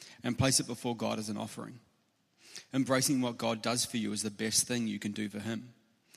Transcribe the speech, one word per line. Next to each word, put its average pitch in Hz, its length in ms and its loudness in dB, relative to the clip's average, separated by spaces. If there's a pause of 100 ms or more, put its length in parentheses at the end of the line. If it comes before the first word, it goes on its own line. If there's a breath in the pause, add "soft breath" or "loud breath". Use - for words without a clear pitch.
(220 loud breath)
and 120 140 0
place 160 240 6
it 139 60 -2
before 120 280 -2
God 110 240 0
as 107 120 -4
an 104 80 -4
offering. 110 420 -8 (920 loud breath)
Embracing 131 480 4
what 120 160 0
God 117 240 0
does 120 240 2
for - 100 -6
you 104 160 0
is 107 100 -2
the 110 80 -2
best 110 360 2
thing 120 200 0
you 104 120 -2
can 107 140 -4
do 104 180 -4
for 104 100 -6
him. 110 320 -6 (440 loud breath)